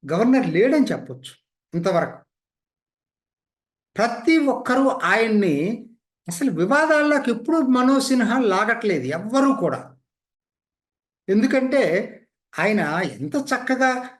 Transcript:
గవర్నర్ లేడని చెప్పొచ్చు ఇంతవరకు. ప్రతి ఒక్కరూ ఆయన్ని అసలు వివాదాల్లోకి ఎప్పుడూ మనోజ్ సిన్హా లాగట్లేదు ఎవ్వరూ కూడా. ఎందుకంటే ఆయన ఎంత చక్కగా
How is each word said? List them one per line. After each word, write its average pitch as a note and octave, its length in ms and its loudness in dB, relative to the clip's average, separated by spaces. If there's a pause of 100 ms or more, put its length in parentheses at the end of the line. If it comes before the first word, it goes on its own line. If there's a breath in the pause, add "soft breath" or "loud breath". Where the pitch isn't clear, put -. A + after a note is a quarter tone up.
గవర్నర్ A3 440 2
లేడని B3 440 2
చెప్పొచ్చు - 400 -12 (420)
ఇంతవరకు. E3+ 440 -2 (1800)
ప్రతి A#3 420 0
ఒక్కరూ C4+ 460 0 (200)
ఆయన్ని G3+ 520 2 (720)
అసలు A#3+ 220 -2
వివాదాల్లోకి C#4+ 800 2
ఎప్పుడూ D#4 300 -2
మనోజ్ C4 460 2
సిన్హా B3 320 0
లాగట్లేదు G#3 680 0 (120)
ఎవ్వరూ C4 360 0
కూడా. C#3 260 -4 (1500)
ఎందుకంటే C4 540 2 (680)
ఆయన G3+ 280 0 (320)
ఎంత B2 220 -10 (160)
చక్కగా B3+ 400 0 (300)